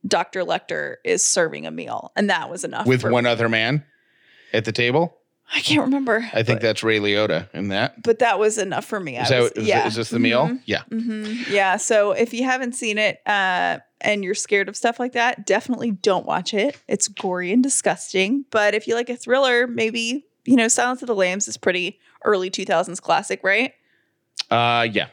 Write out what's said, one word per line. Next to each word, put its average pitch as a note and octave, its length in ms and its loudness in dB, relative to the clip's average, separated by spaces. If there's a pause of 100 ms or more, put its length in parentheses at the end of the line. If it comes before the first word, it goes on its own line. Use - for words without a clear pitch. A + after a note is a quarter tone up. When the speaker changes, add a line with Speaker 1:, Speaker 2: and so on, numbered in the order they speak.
Speaker 1:
Doctor F3+ 360 -2
Lecter D#3+ 600 -6
is F2+ 220 0
serving A2+ 400 0
a D#2 60 -8
meal, E2 440 -10
and - 140 0
that C2+ 200 -2
was - 140 -10
enough B2 220 -6
Speaker 2:
With B2 160 2
Speaker 1:
for - 100 -2
Speaker 2:
one A#2+ 140 4
Speaker 1:
me. A#2+ 40 4
Speaker 2:
other A2+ 200 0
man A#2 340 0 (720)
at A2 120 0
the A2 60 -4
table? B2 460 0 (360)
Speaker 1:
I - 60 0
can't D4 220 2
remember, B3 520 0
Speaker 2:
I A2+ 80 0
think A2+ 180 0
Speaker 1:
but - 20 -2
Speaker 2:
that's A2 220 0
Ray A2 160 2
Liotta G2+ 540 0
in F#2+ 160 -6
that. G#2+ 320 -2
Speaker 1:
but A3+ 180 2
that A3 200 2
was G#3+ 180 2
enough F#3+ 280 -4
for G#3+ 140 -6
me. C#3 180 -8
Speaker 2:
Is B2 140 -2
Speaker 1:
I C3 40 4
Speaker 2:
that, B2 60 4
Speaker 1:
was, A#2+ 100 4
Speaker 2:
is G#2+ 160 -2
Speaker 1:
yeah. A2 200 2
Speaker 2:
is A2 80 -4
this A#2 140 -4
the A#2 100 -4
meal? B2 280 4
Speaker 1:
Mm-hmm. B3 80 -2 (100)
Speaker 2:
Yeah. G#2 240 -2
Speaker 1:
Mm-hmm. A3 640 -6
Yeah. G3 240 2
So G#3 340 2
if - 220 0
you A#3+ 100 -2
haven't B3+ 300 -2
seen G#3+ 240 -4
it, G#3+ 300 0
uh, F#3 520 0 (220)
and G3+ 220 0
you're F#3+ 120 -2
scared G3 320 0
of G#3 80 -12
stuff A#3 240 0
like B3 140 -4
that, A#3+ 320 0
definitely A3+ 460 0
don't F#3 340 0
watch - 280 -2
it. A3 220 0 (140)
It's - 180 0
gory F3+ 460 -4
and B3 100 4
disgusting. G#3 840 0
But G#3 240 2
if G#3+ 140 -2
you A#3 80 0
like A#3+ 140 -4
a A#3+ 60 -4
thriller, B3 520 2
maybe, A#3 580 -4 (180)
you C4 140 4
know, A3+ 100 4
Silence B3 360 0
of A#3+ 40 -10
the A#3 80 0
Lambs F#3+ 320 0
is A3 80 -10
pretty F3+ 440 -2 (260)
early F#3+ 240 2
two F#3+ 160 -6
thousands F3+ 340 0
classic, F3 440 -2
right? G#3 300 0 (760)
Speaker 2:
Uh, A#2 420 4
yeah. G2 220 0